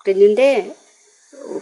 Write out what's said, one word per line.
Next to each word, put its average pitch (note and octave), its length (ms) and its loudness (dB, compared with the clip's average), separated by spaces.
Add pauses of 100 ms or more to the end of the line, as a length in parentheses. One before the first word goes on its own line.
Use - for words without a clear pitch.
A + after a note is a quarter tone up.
그랬는데 G#3 720 0 (880)